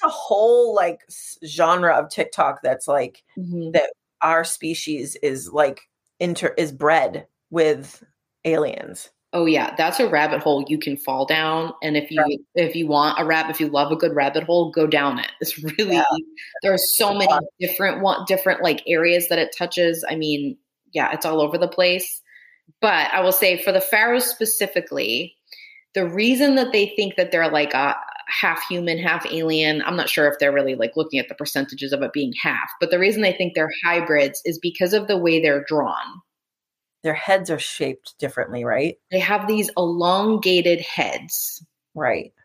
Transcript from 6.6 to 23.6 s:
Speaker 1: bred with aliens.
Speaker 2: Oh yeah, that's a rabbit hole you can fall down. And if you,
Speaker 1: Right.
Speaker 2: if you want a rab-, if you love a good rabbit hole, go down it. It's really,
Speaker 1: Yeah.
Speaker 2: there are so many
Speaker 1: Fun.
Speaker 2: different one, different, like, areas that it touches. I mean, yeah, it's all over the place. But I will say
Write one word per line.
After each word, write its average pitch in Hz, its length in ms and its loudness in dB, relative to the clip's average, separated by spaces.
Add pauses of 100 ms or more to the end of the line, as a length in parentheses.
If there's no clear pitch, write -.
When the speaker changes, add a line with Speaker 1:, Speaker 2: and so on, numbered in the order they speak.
Speaker 1:
bred 143 540 0 (240)
with 156 520 0 (420)
aliens. - 640 -2 (220)
Speaker 2:
Oh 170 140 2
yeah, 156 300 2
that's 165 240 0
a 233 80 4
rabbit 151 340 2
hole 143 240 2
you 156 100 -2
can 147 200 -4
fall 135 280 -4
down. 160 480 0 (120)
And 151 120 0
if 147 140 -2
you, 156 100 0
Speaker 1:
Right. 143 200 0 (160)
Speaker 2:
if 165 180 0
you 165 140 -4
want 147 320 2
a 165 40 0
rab-, 160 240 0
if 156 120 -4
you 156 80 0
love 143 240 2
a 160 40 0
good 160 160 0
rabbit 143 300 0
hole, 170 300 2
go 156 160 2
down 143 320 2
it. - 100 -6 (100)
It's - 220 -6
really, 175 320 -2
Speaker 1:
Yeah. 165 80 4 (600)
Speaker 2:
there 196 100 2
are 185 60 2
so 202 360 0
many 196 160 2
Speaker 1:
Fun. 147 140 2 (160)
Speaker 2:
different 185 420 -2
one, 190 240 0
different, 190 380 0
like, 160 240 0
areas 170 400 2
that 165 100 2
it - 180 -2
touches. 170 540 0
I 156 60 -4
mean, 147 420 -2 (340)
yeah, 147 200 -2
it's 156 120 -6
all 160 160 0
over 151 160 0
the 175 120 0
place. 180 520 0 (600)
But 175 320 2
I 185 80 0
will 185 120 4
say 185 300 2